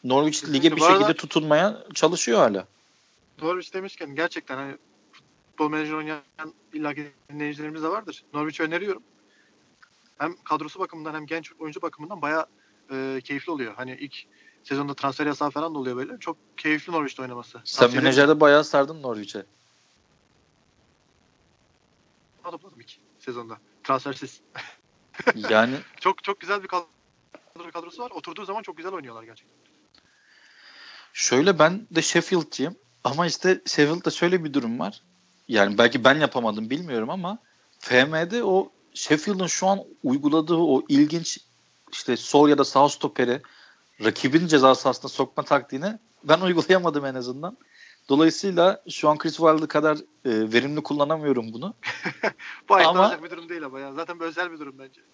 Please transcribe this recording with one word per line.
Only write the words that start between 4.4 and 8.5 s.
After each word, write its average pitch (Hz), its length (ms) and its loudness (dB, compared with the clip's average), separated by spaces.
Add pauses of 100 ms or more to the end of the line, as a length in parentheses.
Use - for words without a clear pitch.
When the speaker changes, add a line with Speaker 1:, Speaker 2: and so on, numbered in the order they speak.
Speaker 2:
hani 139 200 -12 (340)
futbol - 580 -6
menajeri 156 260 -4
oynayan 151 280 -10 (500)
illaki 147 380 -8 (200)
dinleyicilerimiz 151 520 -10
de 160 40 -4
vardır. 190 360 -8 (100)
Norwich 151 280 -6